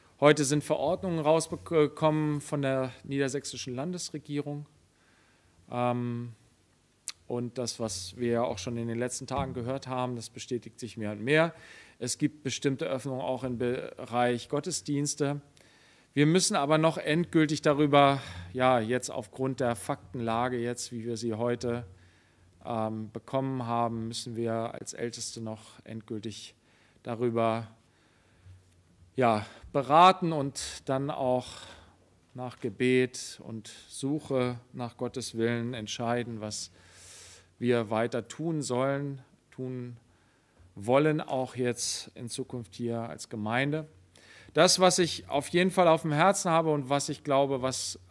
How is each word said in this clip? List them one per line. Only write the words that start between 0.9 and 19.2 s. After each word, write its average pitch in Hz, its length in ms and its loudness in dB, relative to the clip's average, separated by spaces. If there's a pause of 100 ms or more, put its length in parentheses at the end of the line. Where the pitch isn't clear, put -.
rausgekommen 156 1200 2
von 143 200 -4
der 135 300 0 (140)
niedersächsischen 135 680 -4
Landesregierung. 147 920 -8 (1040)
Ähm, 120 640 -2 (960)
und 120 300 -6
das, 120 220 -6
was - 380 -6
wir 117 260 2
auch 117 140 -2
schon 120 180 -6
in 117 140 -4
den 113 100 -4
letzten 123 260 -4
Tagen 131 280 -4
gehört 131 340 -6
haben, 127 300 -4
das 110 120 -10
bestätigt - 520 -8
sich 113 160 -12
mehr 107 160 -4
und 104 100 -8
mehr. 156 300 4 (440)
Es - 200 -6
gibt 147 260 -2
bestimmte 135 440 -2
Öffnungen 131 340 -4
auch 127 240 -4
im 123 120 -4
Bereich 123 920 -2
Gottesdienste. 147 880 -2 (760)
Wir 147 120 6
müssen 180 320 4
aber 147 200 4
noch 156 200 4
endgültig 156 640 2
darüber, 143 580 6 (320)
ja, 127 300 4
jetzt 120 280 -2
aufgrund 131 520 -4